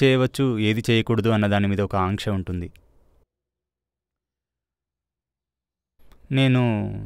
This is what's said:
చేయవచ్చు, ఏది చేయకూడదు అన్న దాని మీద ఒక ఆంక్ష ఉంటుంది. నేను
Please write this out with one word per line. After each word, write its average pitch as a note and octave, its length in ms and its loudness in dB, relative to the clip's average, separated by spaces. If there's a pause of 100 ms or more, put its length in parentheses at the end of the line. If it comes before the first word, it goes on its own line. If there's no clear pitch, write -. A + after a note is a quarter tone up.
చేయవచ్చు, C3 560 2
ఏది G#2+ 300 0
చేయకూడదు A2+ 400 0
అన్న G#2+ 180 2
దాని G2+ 200 2
మీద G2 140 0
ఒక G2 140 -4
ఆంక్ష G2 340 -2
ఉంటుంది. F2+ 420 -6 (3500)
నేను C3 320 2 (420)